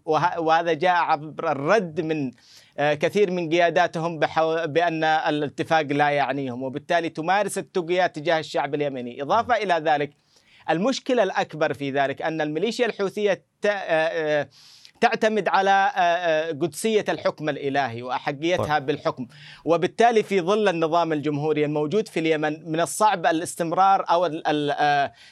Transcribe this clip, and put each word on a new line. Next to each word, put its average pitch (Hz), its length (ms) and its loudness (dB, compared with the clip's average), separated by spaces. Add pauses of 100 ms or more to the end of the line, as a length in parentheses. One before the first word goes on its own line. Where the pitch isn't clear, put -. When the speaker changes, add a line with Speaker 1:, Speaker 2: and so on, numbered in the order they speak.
Speaker 1:
وه-، 160 340 0
وهذا 165 340 2
جاء 180 220 2
عبر 156 560 -2
الرد 165 500 0
من، 156 300 -2 (460)
آه، 147 160 2
كثير 175 380 2
من 175 180 -2
قياداتهم 170 720 2
بحو-، 160 480 0
بأن 160 360 0
الاتفاق 156 800 0
لا 147 280 2
يعنيهم، 135 540 -2
وبالتالي 156 460 -2
تمارس 185 480 -2
التقيات 180 580 -2
تجاه 160 240 0
الشعب 151 360 -4
اليمني. 135 460 -6
إضافة 220 340 0
إلى 202 180 0
ذلك، 151 380 0 (580)
المشكلة 226 540 0
الأكبر 160 500 -2
في 139 180 -6
ذلك 135 300 -2
أن 160 200 -4
الميليشيا 175 440 -2
الحوثية 202 480 -2 (280)
ت-، - 40 -2
آه، 208 60 2
آه، 160 800 0 (520)
تعتمد 220 460 2
على، 190 220 2
آه، 196 300 2
آه، 170 520 0
قدسية 180 580 -2
الحكم 151 400 -2
الإلهي 135 520 -2
وأحقيتها 147 800 -2
Speaker 2:
طيب. 135 60 -6
Speaker 1:
بالحكم، 143 420 -4 (380)
وبالتالي 190 580 4
في 196 180 0
ظل 202 260 2
النظام 165 460 2
الجمهوري 147 520 0
الموجود 151 420 0
في - 120 -6
اليمن 160 520 -2
من 160 80 0
الصعب 190 460 0
الاستمرار 175 840 2
أو 175 160 4
ال-، 156 220 -4
ال-، 147 320 0
آه، 143 320 2 (200)